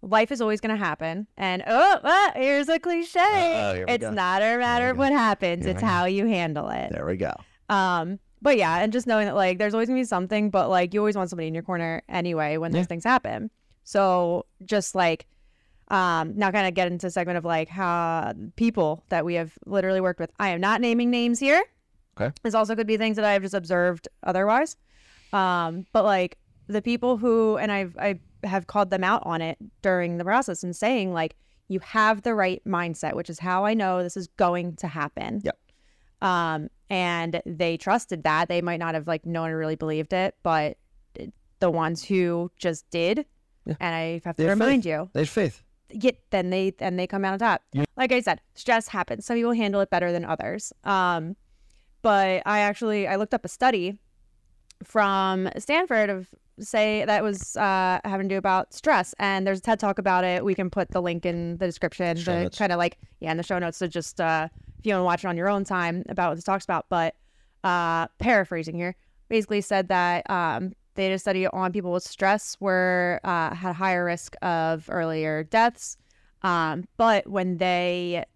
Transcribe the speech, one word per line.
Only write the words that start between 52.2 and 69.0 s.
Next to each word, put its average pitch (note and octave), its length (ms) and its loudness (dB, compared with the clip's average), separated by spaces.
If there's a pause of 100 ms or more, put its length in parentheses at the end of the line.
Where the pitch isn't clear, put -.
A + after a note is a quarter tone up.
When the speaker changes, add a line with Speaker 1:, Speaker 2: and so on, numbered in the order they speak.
Speaker 1:
I G#3 140 2
actually, G#3 480 0
I G3 80 0
looked G#3 180 -2
up A3+ 120 -2
a - 40 -8
study G3+ 480 0 (880)
from F#3+ 720 2
Stanford B3+ 520 2
of F#3 200 -6 (300)
say G#3+ 460 0
that G#3 180 2
was, G3+ 320 -4
uh, F#3 480 2
having G3 260 -2
to G3 60 -2
do - 20 0
about F#3+ 360 0
stress, A3 460 0
and G3 260 0
there's G3 140 0
a - 20 -20
ted A3 180 0
Talk G3+ 200 -2
about F#3 240 2
it. F3+ 200 0
We F#3+ 120 0
can F#3 160 -2
put F#3 180 -2
the F3+ 120 -2
link F3 240 -4
in E3+ 320 -4
the F#3 100 -2
description E3+ 500 -2
Speaker 2:
Show F3 160 -2
Speaker 1:
to F3 120 0
Speaker 2:
notes. F3+ 120 -8
Speaker 1:
kinda, F3+ 200 0
like, F3 200 0 (220)
yeah, D#3+ 120 -6
in D#3+ 60 -2
the E3+ 60 -4
show F3+ 160 -2
notes. E3+ 180 -6
So F#3 100 -4
just, E3 320 -8
uh, D#3+ 280 0 (320)
if - 60 -10
you G#3 80 2
wanna F#3 100 2
watch F3 200 0
it G3 40 -4
on F3 100 -2
your F3+ 120 0
own G3+ 140 0
time F3 460 -2
about F3+ 220 0
what E3 40 -2
this E3+ 80 -12
talks F#3+ 200 -2
about, E3+ 260 -4
but, E3+ 260 0 (480)
uh, E3+ 440 0 (120)
paraphrasing F3+ 560 0
here, F3 200 -4 (340)